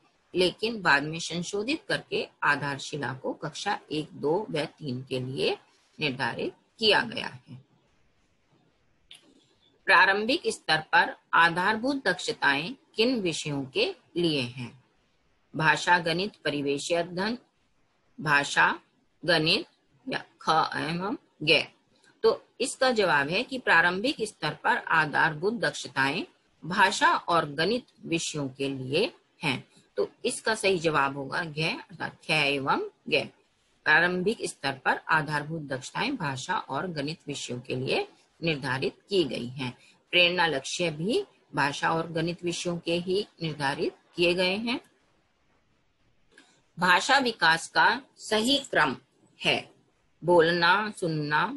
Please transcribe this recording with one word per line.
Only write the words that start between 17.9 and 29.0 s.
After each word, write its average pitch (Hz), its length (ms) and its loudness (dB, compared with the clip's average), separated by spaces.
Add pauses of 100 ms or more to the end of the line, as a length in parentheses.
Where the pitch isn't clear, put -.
भाषा, 156 540 2 (500)
गणित 165 420 2 (420)
या 151 120 -4 (220)
ख - 80 -4 (260)
एवं 175 400 -4 (280)
ग। 151 160 4 (640)
तो 220 60 6 (320)
इसका 262 300 0
जवाब 165 380 2
है 190 140 0
कि 269 140 -8
प्रारंभिक 190 640 2
स्तर 156 320 -6 (100)
पर 226 140 2
आधारभूत 156 760 0
दक्षताएं 151 720 -2 (400)
भाषा 196 480 4
और 170 380 0
गणित 175 360 -2 (200)
विषयों 151 440 -4
के 135 200 -6
लिए 139 420 -2 (300)